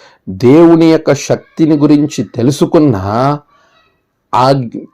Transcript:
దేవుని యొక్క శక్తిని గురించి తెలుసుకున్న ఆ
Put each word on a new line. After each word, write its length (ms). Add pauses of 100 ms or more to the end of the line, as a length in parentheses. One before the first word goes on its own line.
(280)
దేవుని 580
యొక్క 280
శక్తిని 640
గురించి 480
తెలుసుకున్న 720 (1400)
ఆ 340 (260)